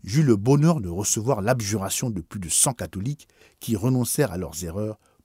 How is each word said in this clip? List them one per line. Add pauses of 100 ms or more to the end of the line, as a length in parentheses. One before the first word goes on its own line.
j'eus
le
bonheur
de
recevoir
l'abjuration
de
plus
de
cent
catholiques (320)
qui
renoncèrent
à
leurs
erreurs (240)